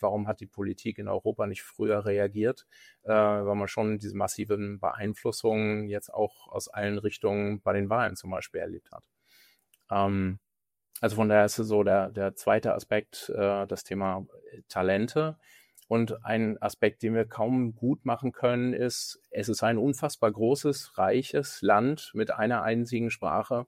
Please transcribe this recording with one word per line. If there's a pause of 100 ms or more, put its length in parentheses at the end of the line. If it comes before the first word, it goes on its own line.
warum
hat
die
Politik
in
Europa
nicht
früher
reagiert, (360)
äh,
weil
man
schon
diese
massiven
Beeinflussungen
jetzt
auch
aus
allen
Richtungen
bei
den
Wahlen
zum
Beispiel
erlebt
hat. (840)
Ähm, (640)
also
von
daher
ist
es
so
der,
der
zweite
Aspekt,
äh,
das
Thema (420)
Talente. (520)
Und
ein
Aspekt,
den
wir
kaum
gut
machen
können,
ist,
es
ist
ein
unfassbar
großes,
reiches
Land
mit
einer
einzigen
Sprache,